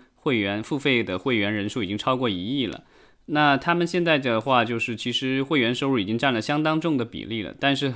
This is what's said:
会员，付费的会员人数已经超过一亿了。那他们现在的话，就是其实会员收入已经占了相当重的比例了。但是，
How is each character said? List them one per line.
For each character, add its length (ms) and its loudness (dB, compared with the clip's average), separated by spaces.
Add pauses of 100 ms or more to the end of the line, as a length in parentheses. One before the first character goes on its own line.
(160)
会 220 0
员， 240 -2
付 160 -4
费 240 2
的 160 -4
会 180 0
员 160 0
人 160 -2
数 140 -4
已 40 -2
经 100 -2
超 200 0
过 120 -2
一 140 -4
亿 240 -2
了。 180 -10 (420)
那 300 4
他 180 0
们 120 2
现 160 -2
在 160 2
的 220 0
话， 240 4
就 140 -2
是 180 -2
其 140 -6
实 320 0
会 180 2
员 140 2
收 140 -2
入 100 2
已 60 2
经 140 0
占 140 2
了 80 0
相 220 0
当 160 0
重 200 0
的 60 0
比 200 -8
例 180 -6
了。 160 -8
但 180 2
是， 200 -2